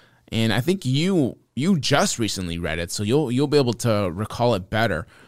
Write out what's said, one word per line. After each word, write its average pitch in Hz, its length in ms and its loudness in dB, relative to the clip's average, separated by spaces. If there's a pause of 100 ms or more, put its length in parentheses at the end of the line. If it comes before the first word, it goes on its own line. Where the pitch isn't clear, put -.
(320)
And 113 200 2
I 107 80 0
think 185 240 -2
you, 147 540 0 (160)
you 170 240 2
just 147 400 2
recently 92 400 -4
read 82 200 -4
it, 85 120 -4
so 107 140 -4
you'll, 127 260 2
you'll 131 160 0
be 143 120 4
able 120 160 2
to 104 380 0
recall 110 420 -2
it 90 140 -6
better. 107 380 0 (220)